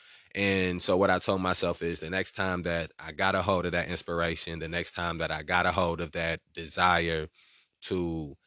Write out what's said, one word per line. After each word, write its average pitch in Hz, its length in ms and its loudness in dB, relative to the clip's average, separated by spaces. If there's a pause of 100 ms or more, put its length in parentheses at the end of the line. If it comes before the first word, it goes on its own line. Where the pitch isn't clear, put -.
(360)
And 95 460 2
so 92 160 4
what 95 120 6
I 92 100 4
told 95 200 0
myself 90 420 0
is 85 200 -2
the 80 80 -8
next 95 240 -4
time 92 300 -2
that 85 360 -2
I 80 140 -12
got 95 200 2
a 95 80 4
hold 90 240 2
of 87 60 -2
that 87 160 0
inspiration, 85 720 -4
the 80 80 -8
next 85 240 -4
time 85 280 -4
that 80 120 -2
I 78 120 -6
got 87 220 2
a 90 60 2
hold 85 300 0
of 80 100 -6
that 82 300 -4 (120)
desire 85 760 0 (540)
to 82 520 -4 (120)